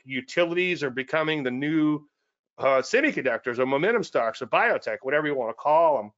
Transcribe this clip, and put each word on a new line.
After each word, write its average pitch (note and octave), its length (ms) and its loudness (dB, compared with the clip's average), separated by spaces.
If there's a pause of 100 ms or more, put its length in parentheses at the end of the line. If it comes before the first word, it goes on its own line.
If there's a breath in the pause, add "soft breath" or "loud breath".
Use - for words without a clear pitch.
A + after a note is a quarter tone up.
utilities E3+ 800 -2
are C3 80 -2
becoming D3+ 500 -2
the B2+ 100 -2
new, D3+ 560 -2 (520)
uh, C3 220 2
semiconductors C3 760 0
or B2+ 80 2
momentum F3 380 0
stocks A2+ 380 -2
or B2 40 -8
biotech, D#3+ 560 0
whatever D3 240 0
you C#3+ 100 -2
wanna A2+ 180 -4
call D3+ 440 4
'em. G#2+ 200 -6